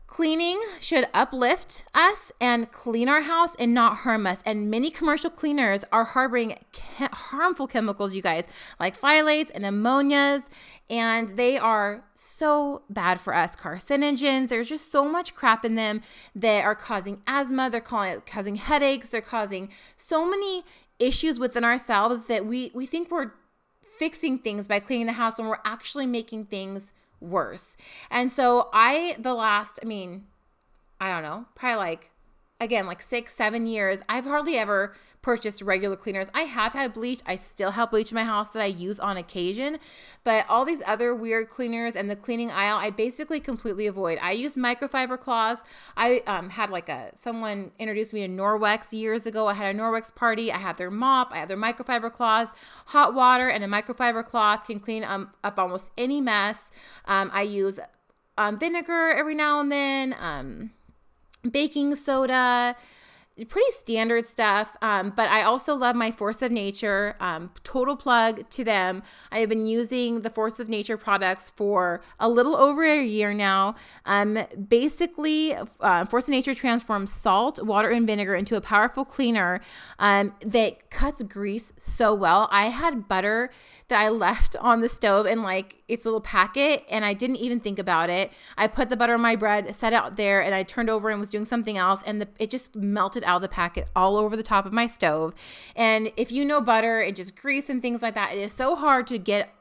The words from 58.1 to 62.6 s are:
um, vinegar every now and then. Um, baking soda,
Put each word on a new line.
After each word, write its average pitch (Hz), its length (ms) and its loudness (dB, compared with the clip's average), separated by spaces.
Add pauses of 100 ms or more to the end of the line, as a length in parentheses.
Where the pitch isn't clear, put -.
um, 208 200 0
vinegar 339 540 0
every 302 240 0
now 294 240 2
and 285 120 0
then. 269 480 -2
Um, 143 520 -10 (800)
baking 285 460 0
soda, 254 800 2 (720)